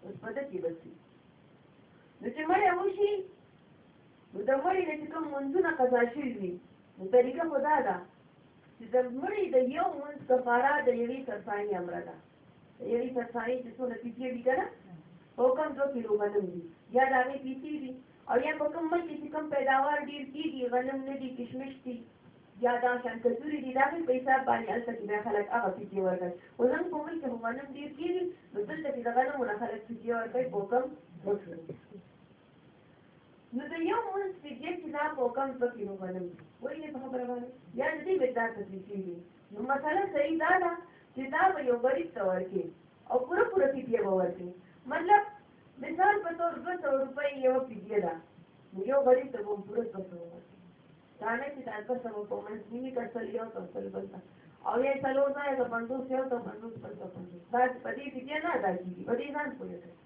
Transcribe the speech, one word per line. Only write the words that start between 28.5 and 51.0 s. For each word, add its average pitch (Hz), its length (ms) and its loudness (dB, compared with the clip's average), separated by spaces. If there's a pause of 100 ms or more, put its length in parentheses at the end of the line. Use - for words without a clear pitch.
نو 403 60 -6 (100)
دلته 311 260 -4
چې 247 80 -6
د 233 120 0
غنمو 254 340 2
نه - 120 0
خلک 208 260 -4
پیسې 226 220 -8
ورکوي، 233 440 0
په 208 60 0 (120)
کم 247 120 4 (420)
وکړي. 175 340 -4 (2000)
نو 262 160 -4
د 339 40 -8 (140)
یو 440 160 2
مونځ 392 260 -2 (120)
فدیه 294 360 -8
چې 311 160 -10
دا 294 80 0 (140)
په 254 60 2 (120)
کم 269 140 0 (100)
دوه 240 160 2
کیلو 196 260 -6
غنم 185 280 -4
دي. - 80 -16 (240)
وایي 302 200 -6
دې 302 120 -10
په 262 100 -8
خبره 254 260 -4
باندې؟ 247 200 -6 (300)
یا 277 160 2
د 311 100 -6
دې 370 80 2 (100)
مقدار 233 320 2
ته 202 140 -8
پیسې 190 360 -10
دي. 175 120 -8 (340)
نو 202 80 -12 (120)
مسله 302 320 2 (100)
صحیح 302 300 2
دا 330 80 6 (120)
ده 339 80 2 (420)
چې 254 80 -8 (140)
دا 330 80 6 (100)
به 294 60 -2 (100)
یو 240 160 6
غریب 269 300 2
ته 330 140 -2
ورکړي 185 360 0 (460)
او 381 140 4
پوره 381 260 4
پوره 320 220 4
فدیه 226 320 0
به 196 140 2
ورکړي. 180 300 -2 (440)
مطلب، 359 280 6 (560)
مثال 339 380 4 (100)
په 339 140 -2
طور 339 140 2 (100)
دوه 359 180 -4
سوه 277 220 2
روپۍ 277 260 -2 (160)
یوه 254 140 6 (100)
فدیه 208 360 -2
ده. 170 80 0 (600)
نو 190 60 -8 (120)
یو 277 160 6
غریب 254 260 8
ته 214 100 -6
به 208 100 -4
هم 202 140 -6
پوره 233 160 -2
دوه 190 260 -6
سوه 170 220 -12
ورکړي. - 260 -20 (640)